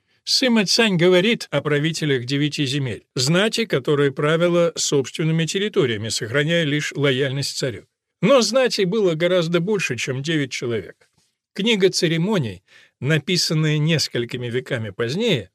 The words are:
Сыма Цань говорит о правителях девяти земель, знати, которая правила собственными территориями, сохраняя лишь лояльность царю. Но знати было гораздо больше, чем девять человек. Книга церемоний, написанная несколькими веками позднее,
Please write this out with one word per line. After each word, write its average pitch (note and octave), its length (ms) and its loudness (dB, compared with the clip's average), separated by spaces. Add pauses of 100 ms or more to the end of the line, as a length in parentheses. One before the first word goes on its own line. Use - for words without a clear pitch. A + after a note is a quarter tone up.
(240)
Сыма A#3 440 2
Цань G#3+ 300 2
говорит F3+ 520 4
о D3 120 -2
правителях D3 640 -2
девяти C#3+ 420 -2
земель, C3 480 -6
знати, F3+ 500 0
которая C#3+ 460 0
правила E3 640 2
собственными D#3+ 720 0
территориями, D#3 640 -2
сохраняя D3 540 0
лишь D3 320 -2
лояльность C#3 640 -2
царю. A#2 300 -6 (340)
Но B3+ 200 6
знати A3 420 2
было F#3 320 2
гораздо F3 460 2
больше, F3+ 340 -2
чем B2+ 260 -6
девять C#3+ 300 -2
человек. - 560 -6 (460)
Книга G3 360 2
церемоний, E3 760 -2 (380)
написанная D#3 760 0
несколькими B2+ 720 -2
веками A#2 420 -4
позднее, C3+ 640 -2